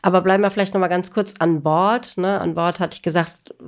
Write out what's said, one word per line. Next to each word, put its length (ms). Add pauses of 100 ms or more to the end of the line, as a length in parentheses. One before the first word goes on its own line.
Aber 200
bleiben 220
wir 80
vielleicht 220
noch 80
mal 60
ganz 240
kurz 280
an 220
Bord, 560
ne? 220
An 140
Bord 260
hatte 160
ich 60
gesagt, 540 (120)